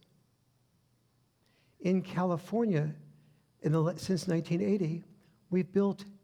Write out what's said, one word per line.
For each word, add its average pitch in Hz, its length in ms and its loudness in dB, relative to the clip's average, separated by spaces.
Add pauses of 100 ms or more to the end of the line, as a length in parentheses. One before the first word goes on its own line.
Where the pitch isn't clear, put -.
(1800)
In 185 220 2
California, 180 880 0 (680)
in 151 100 2
the, 165 240 2
since 180 300 -2
nineteen 165 340 0
eighty, 190 440 0 (460)
we've 180 220 0
built 196 320 0 (200)